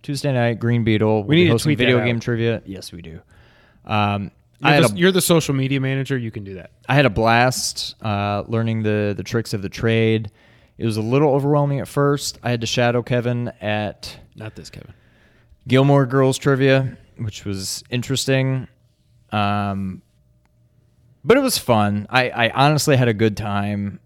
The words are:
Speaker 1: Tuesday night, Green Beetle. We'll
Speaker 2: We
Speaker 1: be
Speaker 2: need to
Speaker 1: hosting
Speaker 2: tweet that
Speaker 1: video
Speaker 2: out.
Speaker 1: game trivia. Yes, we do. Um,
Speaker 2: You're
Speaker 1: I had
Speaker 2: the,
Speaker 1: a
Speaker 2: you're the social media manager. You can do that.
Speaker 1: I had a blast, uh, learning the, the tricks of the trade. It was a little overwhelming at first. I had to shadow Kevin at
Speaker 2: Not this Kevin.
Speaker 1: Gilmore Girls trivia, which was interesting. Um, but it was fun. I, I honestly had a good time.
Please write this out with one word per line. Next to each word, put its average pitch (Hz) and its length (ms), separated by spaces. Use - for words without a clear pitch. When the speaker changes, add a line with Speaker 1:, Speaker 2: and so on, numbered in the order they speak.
Speaker 1:
Tuesday 139 280
night, 120 280
Green 117 240
Beetle. 107 380
We'll - 20
Speaker 2:
We 143 120
Speaker 1:
be 170 60
Speaker 2:
need 175 60
to 156 60
Speaker 1:
hosting 117 160
Speaker 2:
tweet 143 100
that 123 60
Speaker 1:
video 123 140
Speaker 2:
out. 117 60
Speaker 1:
game 120 140
trivia. 113 460
Yes, 92 260
we 87 100
do. 82 200
Um, 101 460
Speaker 2:
You're 139 100
Speaker 1:
I 147 60
had 143 80
Speaker 2:
the, 113 100
Speaker 1:
a 190 40
Speaker 2:
you're 180 140
the 180 100
social 151 340
media 135 240
manager. 135 380
You 117 140
can 107 120
do 98 120
that. 85 160
Speaker 1:
I 127 80
had 143 120
a - 20
blast, 113 920
uh, 101 440
learning 113 360
the, 104 340
the 92 60
tricks 113 300
of 101 100
the 98 60
trade. 113 640
It - 80
was 107 120
a 107 40
little 135 320
overwhelming 143 460
at 98 80
first. 143 560
I 123 80
had 117 100
to 113 60
shadow 120 340
Kevin 120 460
at 104 540
Speaker 2:
Not 107 200
this - 140
Kevin. - 240
Speaker 1:
Gilmore 135 380
Girls 131 320
trivia, 135 600
which - 280
was 98 440
interesting. 131 760
Um, 101 720
but 220 140
it 285 40
was 262 180
fun. 104 500
I, 123 200
I 113 220
honestly 143 440
had 127 140
a 113 40
good 107 240
time. 101 680